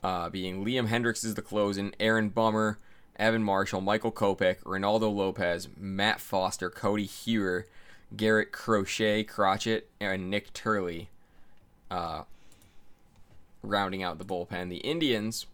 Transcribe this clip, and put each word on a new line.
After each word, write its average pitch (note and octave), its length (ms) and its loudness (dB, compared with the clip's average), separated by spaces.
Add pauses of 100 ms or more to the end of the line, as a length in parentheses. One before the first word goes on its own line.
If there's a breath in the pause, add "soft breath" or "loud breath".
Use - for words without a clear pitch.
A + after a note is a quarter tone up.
uh, F2+ 260 -2
being F#2 360 -4
Liam A#2+ 220 2
Hendricks A#2 380 0
is A2 100 -2
the G2+ 80 -6
closing, G2+ 560 0
Aaron A2 300 4
Bummer, G#2+ 500 2 (380 soft breath)
Evan A2+ 260 2
Marshall, G2 380 2
Michael G#2+ 320 2
Kopech, G2+ 500 2
Ronaldo G#2 520 2
Lopez, F#2+ 640 0
Matt G2 440 0
Foster, F#2 500 -2
Cody G#2 360 -2
Hewer, G2 600 0 (480 loud breath)
Garrett G#2+ 380 2
Crochet, G#2+ 720 2
Crochet, G#2 580 2 (180)
and F#2+ 300 -2
Nick G2+ 220 -4
Turley, F2+ 560 -2 (800 soft breath)
uh, E2+ 320 -4 (1400 soft breath)
rounding G2 400 0
out F2 160 -4
the F#2 60 -10
bullpen. F2+ 440 -4
The F2+ 100 -6
Indians A#2+ 760 -2